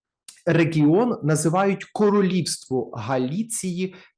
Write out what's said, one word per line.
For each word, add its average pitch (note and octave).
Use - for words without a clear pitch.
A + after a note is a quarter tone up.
регіон E3
називають E3
Королівство F#3
Галіції F3